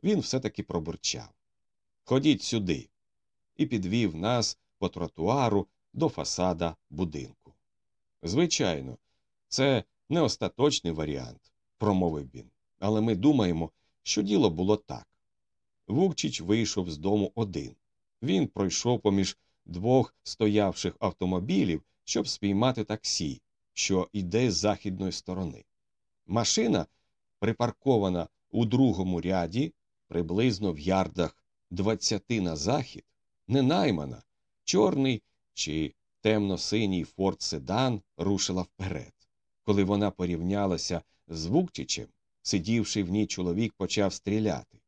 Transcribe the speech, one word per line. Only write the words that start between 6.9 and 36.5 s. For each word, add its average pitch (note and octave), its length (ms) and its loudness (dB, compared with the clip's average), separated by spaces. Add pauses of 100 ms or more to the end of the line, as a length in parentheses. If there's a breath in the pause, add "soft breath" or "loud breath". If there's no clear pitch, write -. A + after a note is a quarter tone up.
будинку. D2+ 640 -8 (680)
"Звичайно, F2 760 0 (500)
це C3+ 360 2 (240)
не F3 120 2
остаточний A#2+ 720 0
варіант", C#2+ 600 -6 (260)
промовив F2 560 0
він, B1 160 -16 (280)
"але G#2+ 220 0
ми A2+ 140 2
думаємо, F#2 560 2 (320)
що - 200 -2
діло F#3+ 280 4
було F2+ 260 2
так". B1 300 -10 (800)
Вукчич D#3 540 -2
вийшов G2 500 0
з D2+ 80 -8
дому G2 360 0
один. E2 420 -4 (460)
Він D#3 240 2
пройшов G#2 540 0
поміж G2 380 0 (280)
двох A2+ 560 0
стоявших G#2 800 0
автомобілів, F#2 800 -2 (220)
щоб G#3+ 240 -4
спіймати A2 560 0
таксі, E2 580 -6 (300)
що F#2 400 0
йде G#2 380 0
з F#2+ 40 0
західної G2 580 -2
сторони. F2+ 520 -8 (640)
Машина, A#2 600 2 (520)
припаркована G#2 880 0 (220)
у A#2 140 2
другому G2 560 2
ряді, F#2 540 0 (340)
приблизно F#2 640 0
в D#2 60 -6
ярдах F2 680 0 (260)
двадцяти G2+ 680 -2
на E2+ 160 -2
захід, G#2+ 480 -2 (440)
не C3 140 2
наймана, B2 600 0 (420)
чорний C3+ 580 2 (320)
чи D#2 400 -4 (260)
темно-синій G2+ 840 0